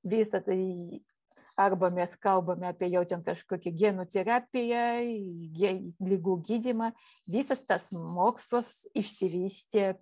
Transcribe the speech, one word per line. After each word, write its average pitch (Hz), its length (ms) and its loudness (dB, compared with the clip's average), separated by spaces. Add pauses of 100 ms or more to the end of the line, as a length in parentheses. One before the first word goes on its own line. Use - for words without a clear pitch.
Visa 208 400 2
tai 190 160 2 (960)
arba 190 360 4
mes 175 240 0
kalbame 180 480 2
apie 180 240 -2
jau 180 160 4
ten 175 160 -4
kažkokią 175 560 -4
genų 185 320 2
terapiją, 240 680 0 (760)
ge-, 190 220 2 (260)
ligų 185 320 2 (140)
gydymą. 226 400 0 (420)
Visas 262 320 0
tas - 320 -2
mokslas 185 960 -2
išsivystė 190 1120 -2